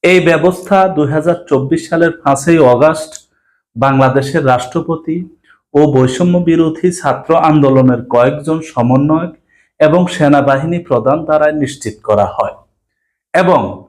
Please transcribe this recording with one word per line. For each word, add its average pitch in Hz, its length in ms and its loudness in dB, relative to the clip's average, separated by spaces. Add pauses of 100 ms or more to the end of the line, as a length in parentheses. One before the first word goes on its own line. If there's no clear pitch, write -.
এই 180 180 4
ব্যবস্থা 170 560 0 (100)
দুই 147 280 -2
হাজার 165 220 -2 (100)
চব্বিশ 139 420 -2
সালের 165 220 0 (100)
পাঁচই 170 380 0 (140)
অগাস্ট 156 380 0 (640)
বাংলাদেশের 135 680 0
রাষ্ট্রপতি 160 720 -4 (560)
ও 143 60 4 (160)
বৈষম্য 175 420 2
বিরোধী 165 540 0
ছাত্র - 380 -6 (200)
আন্দোলনের 131 520 2 (120)
কয়েকজন 143 480 0
সমন্বয়ক 147 720 -2 (460)
এবং 156 280 2
সেনাবাহিনী 147 720 0
প্রধান 131 380 -2 (100)
দ্বারা 151 240 0
নিশ্চিত 139 440 -6 (120)
করা 104 280 2
হয় - 200 -4 (760)
এবং 175 280 2 (280)